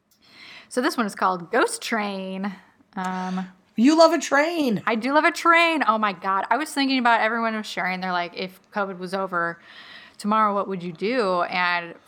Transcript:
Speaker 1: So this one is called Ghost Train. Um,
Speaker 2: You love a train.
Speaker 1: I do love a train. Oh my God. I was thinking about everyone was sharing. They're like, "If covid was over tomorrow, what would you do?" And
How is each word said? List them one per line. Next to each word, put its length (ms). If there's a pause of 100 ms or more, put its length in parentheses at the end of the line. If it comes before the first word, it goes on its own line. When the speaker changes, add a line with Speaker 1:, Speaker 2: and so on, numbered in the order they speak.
(680)
Speaker 1:
So 120
this 160
one 80
is 100
called 360
Ghost 300
Train. 720 (420)
Um, 520 (300)
Speaker 2:
You 200
love 160
a 60
train. 640
Speaker 1:
I 100
do 180
love 100
a 80
train. 560
Oh 100
my 160
God. 380
I 60
was 140
thinking 280
about 220
everyone 340
was 100
sharing. 360
They're 100
like, 240
"If 240 (120)
covid 280
was 140
over 460 (580)
tomorrow, 360
what 140
would 160
you 80
do?" 520
And 520 (120)